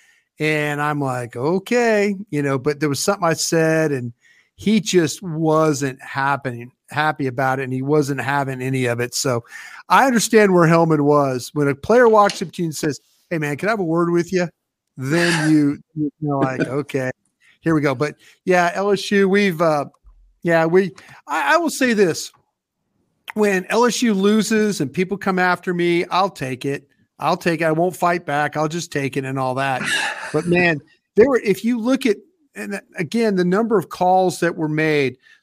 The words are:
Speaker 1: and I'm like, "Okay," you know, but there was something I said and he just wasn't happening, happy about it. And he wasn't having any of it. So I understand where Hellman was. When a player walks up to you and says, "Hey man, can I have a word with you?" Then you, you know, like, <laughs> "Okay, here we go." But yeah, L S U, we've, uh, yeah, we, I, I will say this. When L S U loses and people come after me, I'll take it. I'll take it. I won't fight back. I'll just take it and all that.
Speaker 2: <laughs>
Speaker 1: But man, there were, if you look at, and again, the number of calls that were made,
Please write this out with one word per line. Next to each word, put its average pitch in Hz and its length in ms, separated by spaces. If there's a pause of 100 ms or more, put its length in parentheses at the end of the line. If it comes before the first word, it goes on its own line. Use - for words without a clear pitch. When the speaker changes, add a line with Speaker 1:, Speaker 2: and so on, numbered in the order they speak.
(400)
Speaker 1:
and 151 420
I'm 147 180
like, 127 360
"Okay," 202 800 (160)
you 147 100
know, 139 160
but 143 220
there 151 100
was 135 140
something 202 220
I 165 80
said 160 580
and 123 200 (440)
he 214 240
just 170 440
wasn't 156 800
happening, 135 720 (180)
happy 151 380
about 131 320
it. 135 40
And 127 100
he 131 80
wasn't 139 400
having 135 400
any 131 240
of 117 140
it. 120 160
So 123 280 (460)
I 208 160
understand 214 480
where 175 140
Hellman 165 340
was. 143 520
When 147 140
a 139 80
player 233 340
walks 208 320
up 165 120
to - 80
you 170 60
and 147 80
says, 151 240 (300)
"Hey 175 100
man, 147 180
can 185 120
I - 20
have 226 80
a 190 40
word 170 280
with 170 220
you?" 175 140 (500)
Then 156 540
you, 147 260 (180)
you 151 160 (100)
know, 143 180
like, 131 220
<laughs> - 60
"Okay, 131 440 (500)
here 160 140
we 156 60
go." 143 140
But 147 200 (300)
yeah, 180 280
L 202 180
S 196 200
U, 196 180
we've, 190 320
uh, 151 240 (580)
yeah, 165 220
we, 180 260 (360)
I, 285 260
I 320 40
will 330 120
say 247 240
this. 190 380 (1040)
When 202 360
L 226 160
S 233 160
U 233 120
loses 208 680
and 135 100
people 185 260
come 190 220
after 180 340
me, 175 320
I'll 185 260
take 131 340
it. 139 220 (320)
I'll 160 180
take 170 240
it. 170 40
I 160 60
won't 175 240
fight 175 300
back. 147 320
I'll 156 100
just 160 240
take 139 260
it 135 80
and 135 140
all 131 160
that. 135 260
Speaker 2:
<laughs> - 100 (420)
Speaker 1:
But 160 120
man, 175 340 (360)
there 220 120
were, 262 160
if 190 220
you 240 120
look 262 280
at, 220 100 (400)
and 202 240 (180)
again, 208 380
the 180 80
number 208 340
of 175 120
calls 185 500
that 175 160
were 160 140
made, 151 480 (260)